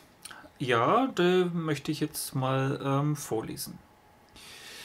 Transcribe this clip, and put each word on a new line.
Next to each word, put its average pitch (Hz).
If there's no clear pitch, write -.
ja, 139
da 180
möchte 160
ich 151
jetzt -
mal, 135
ähm, 143
vorlesen. -